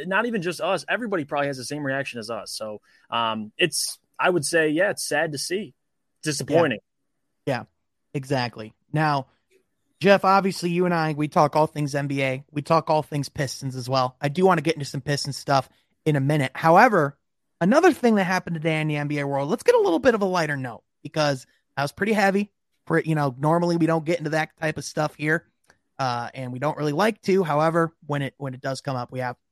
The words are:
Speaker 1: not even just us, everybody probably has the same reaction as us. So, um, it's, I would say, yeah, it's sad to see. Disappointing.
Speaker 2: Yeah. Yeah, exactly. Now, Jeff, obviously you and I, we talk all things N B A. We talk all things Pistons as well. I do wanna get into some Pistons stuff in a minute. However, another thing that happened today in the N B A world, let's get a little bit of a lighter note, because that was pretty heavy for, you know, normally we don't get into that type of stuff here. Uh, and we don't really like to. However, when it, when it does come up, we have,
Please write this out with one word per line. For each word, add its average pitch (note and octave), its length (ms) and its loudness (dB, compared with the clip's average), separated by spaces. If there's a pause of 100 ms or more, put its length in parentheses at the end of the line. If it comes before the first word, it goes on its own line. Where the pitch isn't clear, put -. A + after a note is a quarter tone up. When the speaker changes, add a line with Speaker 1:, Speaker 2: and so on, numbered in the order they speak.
Speaker 1:
not G3+ 200 0
even A3+ 140 -4
just E3 200 -6
us, E3+ 280 -2
everybody G3 360 -4
probably C#3+ 240 -4
has C#3 80 -6
the B2+ 80 -12
same D3 200 -8
reaction C3+ 360 -6
as G#2+ 100 -12
us. G2+ 220 -10
So, G#2+ 280 -10 (300)
um, A2+ 480 -2
it's, - 400 -2 (200)
I D#3+ 120 2
would E3+ 140 0
say, D#3+ 240 2
yeah, F3 220 0
it's - 160 -8
sad D3+ 260 0
to C#3 60 -8
see. F3+ 360 -8 (480)
Disappointing. C#3+ 560 0 (680)
Speaker 2:
Yeah. C3+ 120 0
Yeah, A2+ 60 -10 (500)
exactly. B2+ 580 -4 (180)
Now, D3 360 0 (760)
Jeff, F#3+ 240 6
obviously F#3+ 460 2
you F3+ 160 2
and F3 80 0
I, D#3+ 180 0
we D3 160 -2
talk D3+ 280 2
all D#3 100 6
things D3 280 -6
N C#3+ 120 -2
B C#3 160 -2
A. C3 280 -4
We D3 120 -6
talk D#3+ 260 2
all D#3 140 2
things C#3+ 260 -6
Pistons C3+ 460 -6
as B2+ 140 -8
well. C3 320 0
I D3 80 -2
do F3 180 2
wanna E3+ 160 4
get D#3+ 120 0
into C#3 120 -6
some C#3 140 -8
Pistons C#3+ 360 -4
stuff C3+ 320 0 (380)
in D3+ 100 4
a C#3 40 0
minute. C#3 340 0
However, E3+ 640 6 (420)
another C#4+ 320 6
thing A#3 220 2
that G3 100 2
happened F3+ 300 -2
today D#3+ 260 -2
in D#3 80 -2
the D3+ 80 -2
N D3 120 -4
B D3 100 -2
A C#3 80 -4
world, C#3 240 -2
let's A#3 120 -2
get A#4+ 120 4
a A#4+ 60 4
little F4+ 180 2
bit B3 160 4
of G3+ 80 -2
a G3 40 2
lighter E3 300 0
note, B2 280 -10 (180)
because D3 440 -2 (300)
that C3+ 60 -2
was C#3+ 100 -4
pretty G#3 220 -2
heavy G3+ 360 2 (360)
for, E3 120 2
you D#3 160 0
know, C#3+ 240 0
normally E3+ 380 2
we E3 80 2
don't D#3+ 220 0
get E3+ 120 -2
into D#3 120 -6
that D#3 280 -4
type D#3 200 -4
of C#3+ 60 -10
stuff D3+ 320 -4
here. D#3 280 0 (540)
Uh, A#2+ 360 -4
and B2+ 180 -10
we B2+ 60 -10
don't C#3+ 180 -2
really D3 160 -2
like G#3 300 -2
to. F#3+ 220 2
However, D#3+ 500 0 (120)
when C#3+ 160 -4
it, C3 140 -8
when C3+ 160 -8
it B2+ 80 -14
does C3+ 200 -6
come C3+ 160 -6
up, A#2+ 160 -8
we B2+ 80 -6
have, B2 160 -6 (160)